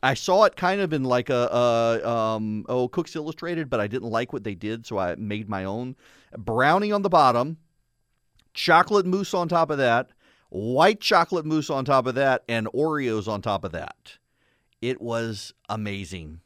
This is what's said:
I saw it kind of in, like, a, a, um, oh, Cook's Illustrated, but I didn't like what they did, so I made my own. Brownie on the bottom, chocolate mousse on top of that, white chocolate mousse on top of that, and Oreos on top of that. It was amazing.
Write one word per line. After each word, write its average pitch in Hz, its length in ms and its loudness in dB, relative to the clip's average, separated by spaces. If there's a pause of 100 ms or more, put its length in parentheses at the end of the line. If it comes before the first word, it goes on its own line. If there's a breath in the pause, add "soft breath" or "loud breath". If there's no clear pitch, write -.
I 135 100 2
saw 185 300 4
it 202 140 2
kind 190 240 0
of 175 100 0
in, 139 140 0
like, 123 240 2
a, 120 720 2
a, 113 60 -2
um, 110 580 -2
oh, 123 220 0
Cook's - 260 -6
Illustrated, 160 540 -6
but 120 100 -2
I 104 80 0
didn't 113 220 -6
like 113 240 -2
what 113 100 -8
they 104 120 -6
did, 110 300 -8
so 107 120 -6
I 90 180 -2
made 104 320 -8
my 101 160 -6
own. 120 320 -8 (420 soft breath)
Brownie 139 540 2
on 202 120 0
the 196 60 0
bottom, 143 460 4 (1000)
chocolate 180 520 4
mousse 185 280 0
on 175 140 0
top 165 220 2
of 151 80 -2
that, 127 320 2 (420 soft breath)
white 135 480 2
chocolate 170 460 2
mousse 156 240 0
on 135 160 -2
top 131 220 4
of 123 80 -4
that, 135 340 2
and 113 240 -2
Oreos 131 540 0
on 104 120 -4
top 98 240 -2
of 90 80 -8
that. - 460 -14 (640)
It 123 180 -4
was 113 540 -6 (160)
amazing. 95 760 -8